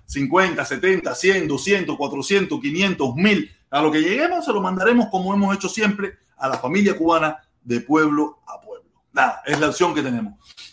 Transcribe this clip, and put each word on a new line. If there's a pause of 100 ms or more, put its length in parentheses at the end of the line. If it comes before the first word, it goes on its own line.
cincuenta,
setenta,
cien,
doscientos,
cuatrocientos,
quinientos,
mil, (220)
a
lo
que
lleguemos
se
lo
mandaremos
como
hemos
hecho
siempre (180)
a
la
familia
cubana (240)
de
pueblo
a
pueblo. (220)
Nada,
es
la
opción
que
tenemos. (380)